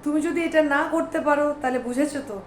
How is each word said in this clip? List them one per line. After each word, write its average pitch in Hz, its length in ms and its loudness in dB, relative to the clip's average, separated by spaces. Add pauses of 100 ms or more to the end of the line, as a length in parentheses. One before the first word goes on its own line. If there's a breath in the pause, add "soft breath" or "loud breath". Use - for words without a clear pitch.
তুমি 294 240 2
যদি 339 200 0
এটা 320 140 4 (120)
না 285 80 2 (120)
করতে 320 340 -2
পারো, 294 180 2 (160)
তাহলে 254 260 0
বুঝেছো 277 420 0
তো 208 180 -8